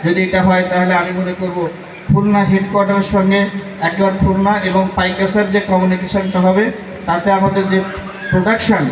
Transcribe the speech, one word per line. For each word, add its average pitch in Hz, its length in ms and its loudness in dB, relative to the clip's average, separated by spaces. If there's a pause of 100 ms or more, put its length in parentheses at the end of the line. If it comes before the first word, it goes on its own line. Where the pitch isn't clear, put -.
যদি 180 200 2
এটা 185 240 0
হয়, 185 220 4
তাহলে 180 320 2
আমি 180 180 -4
মনে 180 220 -2
করব 180 160 -4 (500)
খুলনা 202 340 4 (100)
হেডকোয়ার্টারের 196 640 0
সঙ্গে 196 280 2 (400)
একবার 190 400 0
খুলনা 196 320 2 (160)
এবং 190 140 2 (140)
পাইকগাছার 190 540 0
যে 202 80 2 (100)
কমিউনিকেশনটা 185 760 0
হবে, 185 180 4 (420)
তাতে 175 260 -2
আমাদের 196 400 2
যে 190 80 2 (500)
প্রোডাকশন 190 640 2